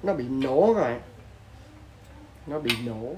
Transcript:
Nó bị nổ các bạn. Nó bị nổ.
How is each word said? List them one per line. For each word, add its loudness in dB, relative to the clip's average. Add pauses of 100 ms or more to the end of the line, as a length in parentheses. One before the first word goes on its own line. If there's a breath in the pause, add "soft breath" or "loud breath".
Nó 0
bị -2
nổ 4
các 2
bạn. 0 (1500)
Nó -6
bị -2 (160)
nổ. -8